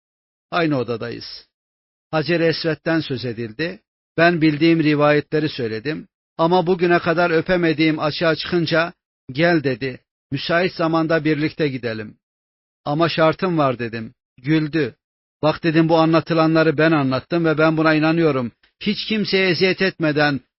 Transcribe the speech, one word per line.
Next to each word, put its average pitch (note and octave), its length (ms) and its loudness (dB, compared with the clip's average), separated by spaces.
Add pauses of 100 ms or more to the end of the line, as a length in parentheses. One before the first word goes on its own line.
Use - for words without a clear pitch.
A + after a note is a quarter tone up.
(500)
Aynı D#3+ 280 0
odadayız. A#2 720 -8 (600)
Hacer-i D#3+ 340 0
Esved'den E3 560 -2
söz B2+ 240 -8
edildi. A#2 560 -8 (360)
Ben E3+ 260 4
bildiğim D#3+ 400 4
rivayetleri D3 680 2
söyledim. A#2+ 600 -8 (300)
Ama E3+ 280 2
bugüne F3 320 2
kadar E3+ 320 0
öpemediğim D#3+ 680 0
açığa D#3 360 -2
çıkınca, E3 560 -2 (400)
"Gel," D#3+ 320 2
dedi. C3 360 -4 (300)
"Müsait E3+ 420 -2
zamanda D#3+ 520 0
birlikte D3+ 440 0
gidelim." A2+ 480 -8 (680)
"Ama D#3 240 0
şartım D#3+ 500 0
var," C3 200 0
dedim. A#2 360 -10 (240)
Güldü. D3 560 -2 (480)
"Bak," D3+ 220 0
dedim, D#3+ 240 2
"bu E3 100 4
anlatılanları D#3+ 800 2
ben D#3+ 140 2
anlattım C#3 520 -2
ve D#3 140 2
ben D#3+ 180 2
buna D#3+ 180 2
inanıyorum. D3+ 580 0 (280)
Hiç - 260 -6
kimseye F#3+ 420 0
eziyet F3+ 340 0
etmeden, D3+ 580 0 (180)